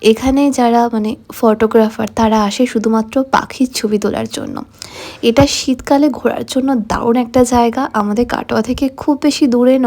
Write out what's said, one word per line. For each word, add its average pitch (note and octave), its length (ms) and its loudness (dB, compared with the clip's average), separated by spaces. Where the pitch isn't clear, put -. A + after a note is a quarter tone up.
এখানে B3+ 400 2
যারা A#3+ 420 2
মানে G#3+ 220 -4
ফটোগ্রাফার A3 760 2
তারা A3 280 2
আসে G3+ 220 0
শুধুমাত্র A3 580 -2
পাখির - 540 -2
ছবি G#3 220 -2
তোলার - 280 -2
জন্য। - 280 -10
এটা A#3 260 4
শীতকালে C#4+ 640 0
ঘোরার A#3+ 360 -4
জন্য C4 240 -2
দারুণ A#3 260 0
একটা B3 180 2
জায়গা। A#3+ 500 2
আমাদের G#3 320 0
কাটোয়া - 360 -2
থেকে B3 240 -2
খুব D4 140 0
বেশি D4 220 2
দূরে B3 280 4